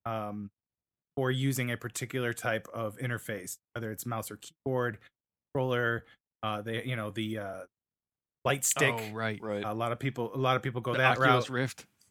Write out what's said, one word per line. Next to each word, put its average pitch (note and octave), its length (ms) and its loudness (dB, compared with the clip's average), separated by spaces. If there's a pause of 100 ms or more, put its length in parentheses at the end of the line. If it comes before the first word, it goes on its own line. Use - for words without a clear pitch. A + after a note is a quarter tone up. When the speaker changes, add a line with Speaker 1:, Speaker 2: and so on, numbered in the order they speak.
Speaker 1:
um, G#2 440 -4 (680)
for C3 120 2
using C3 420 2
a A#2 60 -2
particular A#2+ 560 -2
type A2 400 -2
of G#2+ 240 -4
interface, A2 600 -4 (160)
whether A2+ 180 -4
it's - 140 -10
mouse A2+ 260 -4
or G#2 60 -10
keyboard, B2 600 -2 (560)
controller, A#2+ 520 2 (360)
uh, G#2+ 200 -2
they, A2+ 240 -4
you B2+ 100 -2
know, G#2+ 160 -4
the, A2 260 -2
uh, F#2+ 220 -6 (840)
light C3+ 200 4
stick. C3+ 320 4
Speaker 2:
Oh, A2 160 -6
right. A2 300 0
Speaker 3:
Right. G#2 200 -2
Speaker 1:
A G#2+ 100 -2
lot A#2 180 0
of A#2 80 -2
people, B2 340 -2
a C3+ 40 -4
lot B2+ 180 6
of B2+ 80 0
people B2 180 -2
go A#2+ 120 0
Speaker 2:
The A#2+ 60 2
Speaker 1:
that B2+ 200 6
Speaker 2:
Oculus B2+ 300 6
Speaker 1:
route. B2+ 40 -4
Speaker 2:
Rift. B2 320 -2 (260)